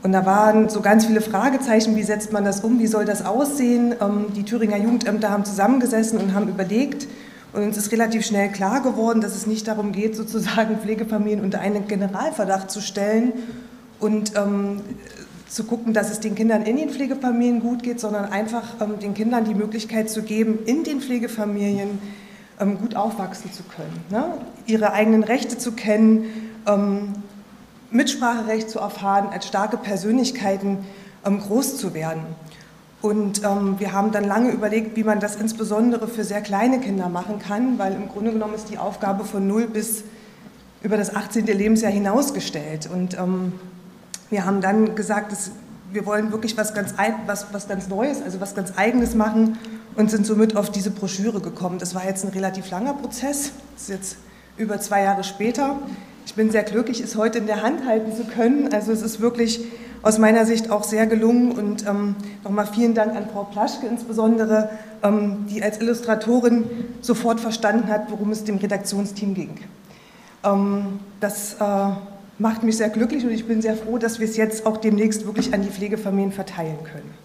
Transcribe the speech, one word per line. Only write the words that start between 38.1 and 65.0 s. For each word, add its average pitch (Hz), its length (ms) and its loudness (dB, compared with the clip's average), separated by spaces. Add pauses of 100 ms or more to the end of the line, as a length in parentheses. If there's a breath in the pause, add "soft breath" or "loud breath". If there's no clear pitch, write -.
genommen 214 220 -2
ist 214 160 -10
die - 80 -8
Aufgabe 196 480 -2
von 196 200 -2
null 220 200 2
bis 214 380 -4 (800 loud breath)
über 214 140 0
das 202 180 0
achtzehnte 214 380 0
Lebensjahr 214 400 4
hinausgestellt. 180 1000 -2
Und, 180 280 -4
ähm, 185 340 -2 (800)
wir 190 160 0
haben 196 160 2
dann 208 320 4
gesagt, 208 360 -2
dass - 200 -8 (420)
wir 196 140 -4
wollen 208 260 0
wirklich 220 240 -4
was 214 160 -2
ganz 202 240 -4
ei-, 214 160 2 (140)
was, 202 260 -6
was 202 160 -10
ganz 190 200 -6
Neues, 226 340 -2
also 185 180 -8
was 196 140 -8
ganz 190 240 -6
Eigenes 233 360 2
machen 220 440 4 (380 loud breath)
und 214 140 4
sind 214 140 2
somit 214 320 4
auf 202 140 0
diese 202 200 -4
Broschüre 196 500 -4
gekommen. 180 380 -6
Das 180 160 -8
war 185 120 -6
jetzt 190 180 -4
ein 190 60 -4
relativ 190 400 -4
langer 233 240 -4
Prozess, 285 580 -6 (220)
das - 80 -18
ist - 80 -12
jetzt 190 260 -10 (400 loud breath)
über 208 240 -4
zwei 202 220 2
Jahre 196 220 2
später. 240 520 -2 (480 loud breath)
Ich - 100 -14
bin 220 160 4
sehr 214 120 4
glücklich, 226 380 -2
es 233 160 -6
heute 226 220 2
in 208 80 -2
der 208 160 0
Hand 262 220 0
halten 220 320 0
zu 233 60 -4
können. 269 500 2
Also 208 200 0
es 220 100 0
ist 220 180 -6
wirklich 233 400 2 (420 loud breath)
aus 220 160 4
meiner 220 280 6
Sicht 220 240 2
auch 208 140 0
sehr 220 240 2
gelungen 233 440 4
und, 208 340 -2
ähm, 202 280 0 (300 loud breath)
nochmal 208 220 0
vielen 226 280 2
Dank 220 220 2
an 202 140 -6
Frau 202 120 -6
Plaschke 214 440 -4
insbesondere, 220 840 2 (320 loud breath)